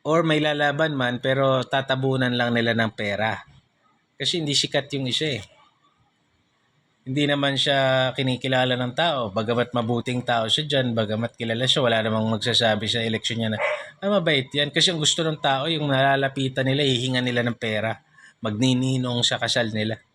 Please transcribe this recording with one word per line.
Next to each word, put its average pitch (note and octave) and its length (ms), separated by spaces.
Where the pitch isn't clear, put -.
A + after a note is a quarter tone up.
Or D#3+ 240
may D#3 160
lalaban D3 560
man, B2 240
pero C3+ 400
tatabunan C3 720
lang A#2+ 240
nila A#2 160
ng A2+ 240
pera. G#2 480
Kasi D3+ 260
hindi D3 160
sikat C#3 400
yung C3+ 80
isa B2+ 320
eh. G2+ 60
Hindi C#3 240
naman C#3 320
siya C3 560
kinikilala B2+ 560
ng B2 240
tao. C#3+ 320
Bagamat A2+ 460
mabuting A#2+ 500
tao A2+ 240
siya D3+ 160
dyan, C3 320
bagamat A2 400
kilala A#2 320
siya, C#3 160
wala A2+ 160
namang A2 320
magsasabi A2 560
sa A2+ 160
eleksyon A2+ 400
niya A2 80
na, G#2 60
"Ah, G3 80
mabait D#3+ 400
yan." D3 240
Kasi E3 160
ang F3 80
gusto D3+ 240
ng D#3+ 160
tao, C#3 320
yung D3+ 220
nalalapitan C3+ 720
nila, C3+ 160
hihinga B2+ 400
nila A#2+ 240
ng A#2 140
pera. G#2+ 420
Magnininong B2 800
sa A#2+ 160
kasal A#2 320
nila. G#2+ 300